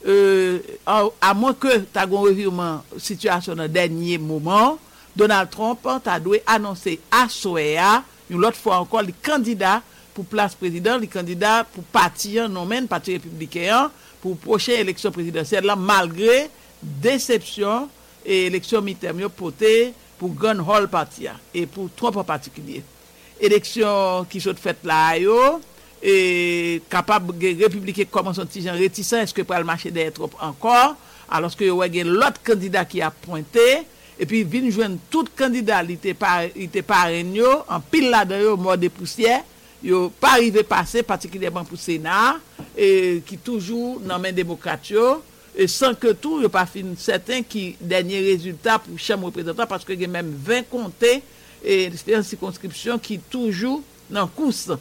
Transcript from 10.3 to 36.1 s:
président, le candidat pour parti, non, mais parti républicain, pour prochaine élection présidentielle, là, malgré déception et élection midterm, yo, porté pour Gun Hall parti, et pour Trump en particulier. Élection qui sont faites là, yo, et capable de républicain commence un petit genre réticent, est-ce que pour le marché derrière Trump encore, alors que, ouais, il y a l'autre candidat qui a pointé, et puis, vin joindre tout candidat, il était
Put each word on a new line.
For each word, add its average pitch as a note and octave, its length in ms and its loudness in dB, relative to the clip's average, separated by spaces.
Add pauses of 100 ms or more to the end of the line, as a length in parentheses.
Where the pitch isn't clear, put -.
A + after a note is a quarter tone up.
président, F3+ 420 -2
le A3 100 -4
candidat F#3+ 680 0
pour F3 120 -14
parti, G3+ 520 0 (120)
non, F#3 160 -6
mais A3+ 180 -2
parti F3+ 300 -4
républicain, E3+ 760 -2 (320)
pour F#3 160 -6
prochaine A3 440 0
élection F#3+ 280 -4
présidentielle, E3+ 540 -4
là, G3+ 120 2
malgré G3 760 2 (340)
déception A3 1040 -2 (360)
et F#3 220 2
élection F#3 380 -2
midterm, F3+ 360 -6
yo, G3 100 -4
porté A3 640 2 (260)
pour F3+ 160 -4
Gun G#3 240 0
Hall G3+ 280 2
parti, - 380 -4 (300)
et F3 100 -2
pour F3+ 300 -10
Trump A3+ 220 -2
en F#3+ 60 -4
particulier. C#3+ 600 -8 (560)
Élection G3+ 920 2
qui F#3+ 100 -8
sont F#3 140 -4
faites - 300 -6
là, D#3+ 340 4
yo, A#3+ 420 4 (440)
et F3 840 2
capable F3+ 500 0
de F3+ 260 0
républicain G3 480 0
commence F#3 260 -2
un F#3 80 -6
petit F3+ 160 -12
genre F3+ 140 -6
réticent, F#3 380 -2
est-ce A3+ 200 -2
que G3 80 -4
pour F3+ 140 -4
le E3+ 80 0
marché E3 260 -6
derrière D#3+ 240 -4
Trump D#3 260 -10
encore, A#3+ 560 2 (340)
alors E3+ 260 -2
que, G3 140 0
ouais, F3+ 180 2
il E3+ 80 -6
y F3+ 60 0
a - 20 -2
l'autre G3 420 2
candidat F#3+ 400 0
qui E3+ 160 -6
a D#3 80 -2
pointé, A#3 800 2 (320)
et F3+ 80 -2
puis, A3 160 0
vin A#3+ 260 0
joindre G3 280 -2 (120)
tout D#4+ 160 0 (100)
candidat, A3+ 480 0
il E3+ 80 -6
était F3+ 220 -6